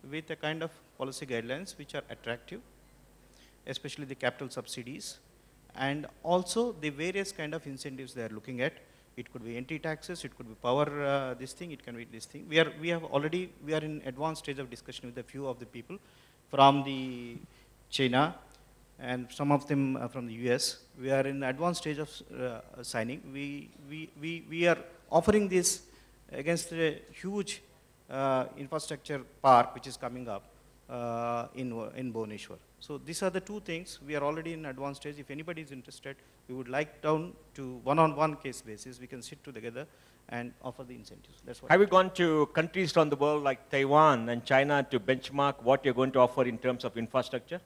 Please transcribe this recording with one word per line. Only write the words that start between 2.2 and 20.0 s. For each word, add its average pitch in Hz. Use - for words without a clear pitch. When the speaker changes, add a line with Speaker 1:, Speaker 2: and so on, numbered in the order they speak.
Speaker 1:
especially 139
the 131
capital 127
subsidies, -
and 143
also 185
the 151
various 180
kind 156
of 160
incentives 135
they 123
are 110
looking 120
at. 135
It 123
could 113
be 117
entry 131
taxes, 160
it -
could 117
be 90
power, 143
uh, 139
this 127
thing, 175
it 139
can 120
be 117
this 110
thing. -
We 156
are, 160
we 165
have 170
already, 156
we 147
are 156
in 151
advanced 143
stage 139
of 131
discussion -
with 120
a 120
few 135
of 120
the 117
people 123
from 139
the 131
China 135
and 123
some 143
of 139
them, 135
uh, 120